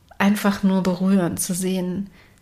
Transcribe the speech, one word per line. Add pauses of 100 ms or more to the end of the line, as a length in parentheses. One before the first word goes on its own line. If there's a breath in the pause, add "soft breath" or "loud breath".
(180)
einfach
nur
berührend
zu
sehen, (320 soft breath)